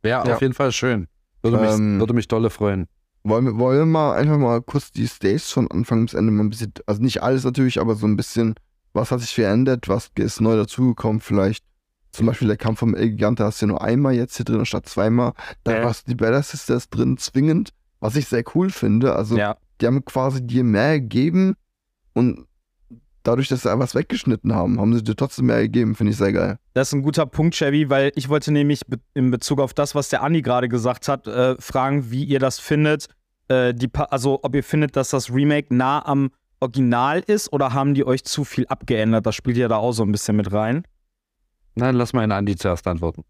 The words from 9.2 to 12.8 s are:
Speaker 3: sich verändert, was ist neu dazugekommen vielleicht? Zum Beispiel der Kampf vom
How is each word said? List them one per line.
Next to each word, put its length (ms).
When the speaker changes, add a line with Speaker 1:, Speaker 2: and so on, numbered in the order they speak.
Speaker 3:
sich 120
verändert, 540
was 280
ist 260
neu 160
dazugekommen 640
vielleicht? 420
Zum 140
Beispiel 220
der 100
Kampf 220
vom 160